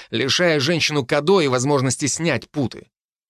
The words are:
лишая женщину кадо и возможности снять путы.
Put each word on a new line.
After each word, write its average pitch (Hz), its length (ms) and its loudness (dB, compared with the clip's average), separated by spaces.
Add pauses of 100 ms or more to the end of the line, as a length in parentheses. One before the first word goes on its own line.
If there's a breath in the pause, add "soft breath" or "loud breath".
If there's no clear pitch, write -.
(100 loud breath)
лишая 147 500 0
женщину 147 460 0
кадо 156 340 2
и 147 80 2
возможности 131 580 0
снять 143 440 -2
путы. - 380 -6 (420)